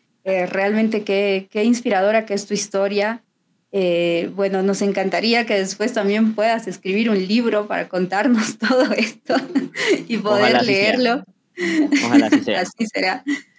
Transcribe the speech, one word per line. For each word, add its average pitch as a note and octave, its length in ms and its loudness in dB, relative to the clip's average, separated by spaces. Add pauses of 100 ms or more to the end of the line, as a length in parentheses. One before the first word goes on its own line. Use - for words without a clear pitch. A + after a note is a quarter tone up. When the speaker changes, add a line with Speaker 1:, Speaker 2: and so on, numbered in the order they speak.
(260)
Speaker 1:
Eh, F#3 200 0
realmente G#3 580 0
qué, G3 480 0
qué G#3+ 140 -2
inspiradora A3 600 2
que G3+ 80 -4
es G3+ 120 -4
tu - 80 -6
historia. G3+ 680 -2 (480)
Eh, F3 640 0
bueno, F#3+ 280 0
nos G3 180 0
encantaría G3+ 640 0
que A3 100 -2
después G3 380 -2
también G#3+ 400 0
puedas A3+ 340 -2
escribir G3 420 -2
un F#3+ 180 0
libro G#3+ 400 0
para F3 220 -4
contarnos G#3 680 0
<laughs> - 120 -2
todo B3+ 240 2
esto - 420 -4 (720)
y A3+ 100 -4
poder G3+ 260 2
Speaker 2:
Ojalá - 160 4
así G#3+ 140 0
sea. - 80 2
Speaker 1:
leerlo. A#3+ 420 0 (800)
Speaker 2:
Ojalá A#3+ 220 6
así - 160 2
sea. F#3+ 180 0
Speaker 1:
<laughs> - 0 -
Así F3+ 300 -4
será, F#3+ 320 -2 (360)